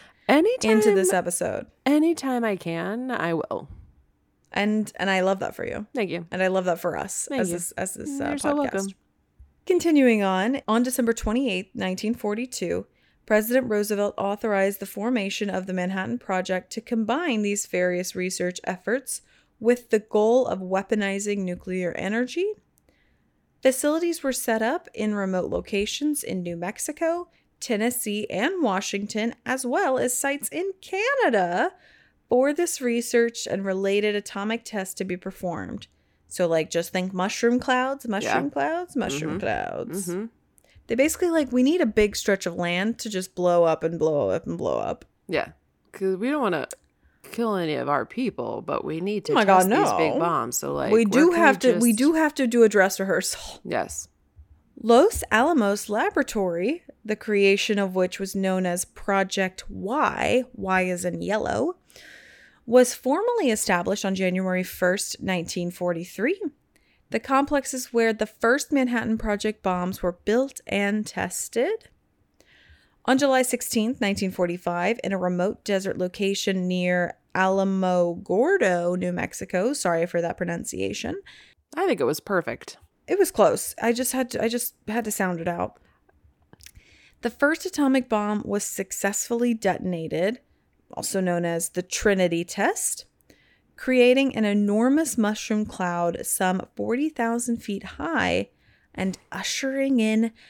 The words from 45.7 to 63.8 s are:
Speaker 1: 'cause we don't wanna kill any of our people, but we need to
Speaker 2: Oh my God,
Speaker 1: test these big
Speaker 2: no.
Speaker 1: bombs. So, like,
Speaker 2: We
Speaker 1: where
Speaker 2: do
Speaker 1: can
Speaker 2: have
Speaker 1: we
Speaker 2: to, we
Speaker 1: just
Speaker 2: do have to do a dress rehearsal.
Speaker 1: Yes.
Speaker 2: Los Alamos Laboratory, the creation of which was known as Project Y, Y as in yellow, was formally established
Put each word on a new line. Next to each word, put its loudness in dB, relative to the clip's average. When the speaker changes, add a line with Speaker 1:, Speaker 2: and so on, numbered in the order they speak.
Speaker 1:
'cause -2
we -2
don't 0
wanna 0
kill -2
any -2
of -4
our 0
people, -6
but -4
we -6
need -4
to 0
Speaker 2:
Oh 4
my 4
God, 8
Speaker 1:
test -
these 4
big 2
Speaker 2:
no. 0
Speaker 1:
bombs. 0
So, -4
like, -2
Speaker 2:
We 6
Speaker 1:
where 0
Speaker 2:
do 6
Speaker 1:
can 2
Speaker 2:
have 8
Speaker 1:
we 6
Speaker 2:
to, 0
we 6
Speaker 1:
just 2
Speaker 2:
do 4
have 2
to 2
do 6
a 10
dress 4
rehearsal. -4
Speaker 1:
Yes. -4
Speaker 2:
Los 6
Alamos 4
Laboratory, -2
the -2
creation 2
of 0
which 0
was -6
known 0
as -2
Project -2
Y, 0
Y 0
as -4
in -4
yellow, -2
was 6
formally 0
established 0